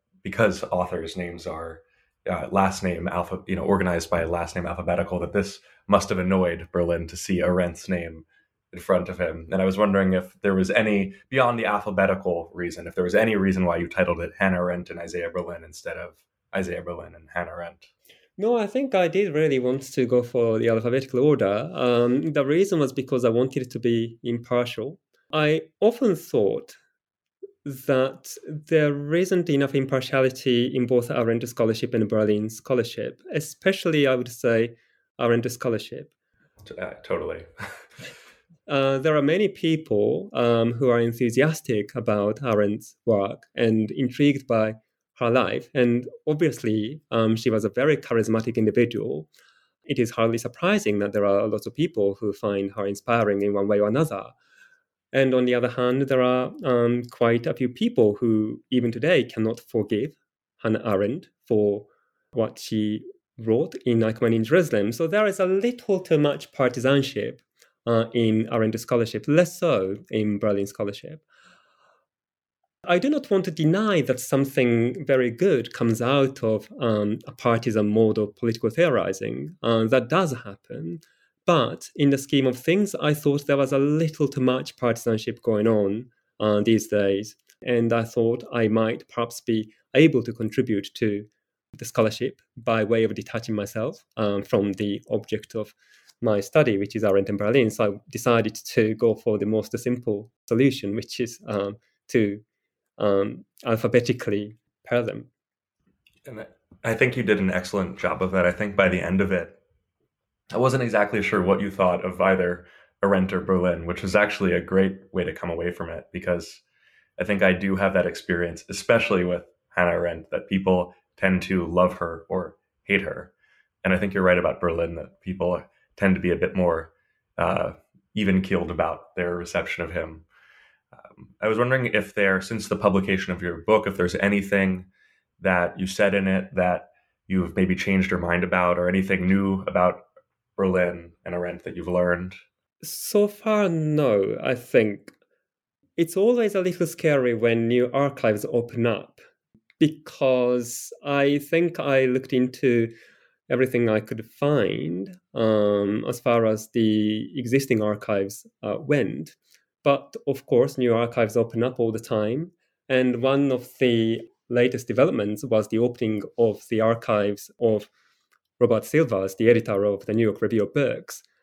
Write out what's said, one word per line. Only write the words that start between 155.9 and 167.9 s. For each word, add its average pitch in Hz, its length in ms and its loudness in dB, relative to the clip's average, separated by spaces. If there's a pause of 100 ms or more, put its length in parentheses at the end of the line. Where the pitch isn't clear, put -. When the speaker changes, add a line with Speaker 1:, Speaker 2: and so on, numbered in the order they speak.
Speaker 2:
as 117 100 -6
far 117 260 2
as 110 280 -2
the 107 560 0 (100)
existing 123 420 0
archives, 104 640 -2 (160)
uh, 107 180 -4
went. 139 560 -2 (480)
But - 320 0 (120)
of 131 180 -4
course, 135 320 2
new 120 160 2
archives 117 440 0
open 113 260 0
up 127 160 -4
all 113 140 0
the 113 60 -4
time. 117 520 -4 (380)
And 127 320 2
one 139 320 2
of 123 160 -6 (100)
the 117 420 2 (280)
latest 123 380 2
developments 117 580 0
was 110 240 0
the 110 100 0
opening 117 420 -2 (160)
of 110 320 2
the 110 120 0
archives 107 680 0 (120)
of 110 280 0 (680)